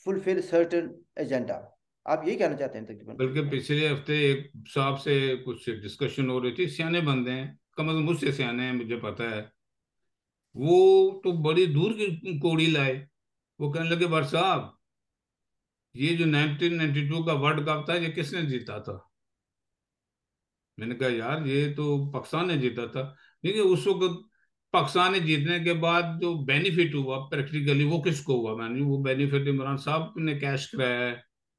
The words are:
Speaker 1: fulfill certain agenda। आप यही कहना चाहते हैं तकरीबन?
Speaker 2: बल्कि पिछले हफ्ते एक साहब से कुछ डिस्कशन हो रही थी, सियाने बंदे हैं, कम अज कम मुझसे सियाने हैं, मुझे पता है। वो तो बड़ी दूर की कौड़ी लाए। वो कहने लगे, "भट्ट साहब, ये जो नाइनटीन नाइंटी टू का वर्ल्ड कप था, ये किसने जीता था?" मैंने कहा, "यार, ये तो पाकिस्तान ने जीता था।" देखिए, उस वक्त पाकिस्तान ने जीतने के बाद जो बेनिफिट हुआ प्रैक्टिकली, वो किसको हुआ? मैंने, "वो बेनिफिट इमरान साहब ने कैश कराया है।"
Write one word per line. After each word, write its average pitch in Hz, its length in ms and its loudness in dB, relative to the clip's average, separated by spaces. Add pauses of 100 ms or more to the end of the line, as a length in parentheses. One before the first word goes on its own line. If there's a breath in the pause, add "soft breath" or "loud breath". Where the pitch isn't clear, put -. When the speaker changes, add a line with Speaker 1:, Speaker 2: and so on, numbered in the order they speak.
Speaker 1:
fulfill 190 460 -2
certain 170 340 2 (380)
agenda। 123 300 -2 (500)
आप 156 220 0
यही 202 80 -2
कहना 160 200 0
चाहते 131 220 -6
हैं 107 80 -10
तकरीबन? 107 280 -16
Speaker 2:
बल्कि 135 360 -2
पिछले 147 380 0
हफ्ते 143 420 2
एक 139 260 -2
साहब 135 400 -2
से 135 400 0
कुछ 123 340 -8
डिस्कशन 113 600 -4
हो 127 80 0
रही 123 200 -2
थी, 180 100 0
सियाने 165 320 -2
बंदे 131 300 0
हैं, 131 280 -8 (180)
कम 156 120 -2
अज 160 60 0
कम 160 60 0
मुझसे 156 320 0
सियाने 123 300 -2
हैं, 127 100 -4
मुझे 120 240 -4
पता 110 400 -6
है। 107 160 -10 (1040)
वो 190 540 8 (140)
तो 185 80 2
बड़ी 165 340 4
दूर 165 260 2
की 185 460 -4
कौड़ी 160 280 2
लाए। 139 420 0 (520)
वो 147 100 -2
कहने 165 200 -2
लगे, 175 160 2
"भट्ट 156 200 2
साहब, 165 500 0 (1200)
ये 139 120 0
जो 165 160 0
नाइनटीन 151 500 2
नाइंटी 147 340 0
टू 165 160 -2
का 165 80 2
वर्ल्ड 147 360 2
कप 151 200 -2
था, 170 60 0
ये 170 140 -2
किसने 170 340 -4
जीता 120 380 -6
था?" 95 320 -12 (1700)
मैंने 117 140 -6
कहा, 127 140 -2
"यार, 127 380 -2
ये 143 280 0
तो 143 320 -2
पाकिस्तान 156 420 -4
ने 165 80 0
जीता 117 300 -2
था।" 135 300 -8 (280 soft breath)
देखिए, 208 180 0
उस 185 240 4
वक्त 180 440 0 (420)
पाकिस्तान 180 400 2
ने 190 80 0
जीतने 156 400 0
के 170 120 0
बाद 165 500 0
जो 170 120 0
बेनिफिट 160 600 2
हुआ 135 240 -2
प्रैक्टिकली, 143 640 0
वो 160 140 2
किसको 143 420 0
हुआ? 110 160 -4
मैंने, 113 240 -4
"वो 139 180 0
बेनिफिट 139 500 0
इमरान 135 280 0
साहब 160 400 -4
ने 156 180 -2
कैश 139 400 -4
कराया 123 260 0
है।" 120 240 -4 (340)